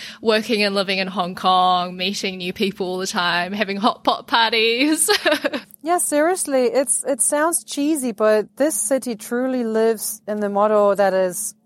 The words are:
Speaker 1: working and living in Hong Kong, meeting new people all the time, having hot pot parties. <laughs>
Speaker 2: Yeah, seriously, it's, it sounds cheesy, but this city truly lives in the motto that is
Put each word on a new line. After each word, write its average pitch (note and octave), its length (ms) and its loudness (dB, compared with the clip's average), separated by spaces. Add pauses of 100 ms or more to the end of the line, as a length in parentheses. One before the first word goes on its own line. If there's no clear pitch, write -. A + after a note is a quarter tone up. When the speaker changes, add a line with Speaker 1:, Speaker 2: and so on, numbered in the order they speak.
(220)
Speaker 1:
working A3 400 0
and G3+ 140 0
living F#3+ 240 0
in F#3+ 80 -2
Hong F#3 260 -4
Kong, F3+ 640 2
meeting F#3+ 400 -4
new F3+ 160 -6
people G3+ 320 -2
all F#3 140 -4
the F#3+ 80 -4
time, F3 460 -2
having G3+ 240 -4
hot G#3+ 260 0
pot - 240 0
parties. A#3 880 2
<laughs> - 40 0 (640)
Speaker 2:
Yeah, E4+ 140 2
seriously, D4 680 0
it's, B3+ 420 0
it C4+ 140 -2
sounds D#4 420 0
cheesy, C#4+ 480 -2
but G#3+ 460 2
this D4+ 180 0
city B3+ 400 -2
truly B3+ 480 -2
lives A3 640 0
in G#3 120 -4
the G#3 100 -2
motto G3+ 440 4
that F#3+ 220 2
is F#3 400 -2 (100)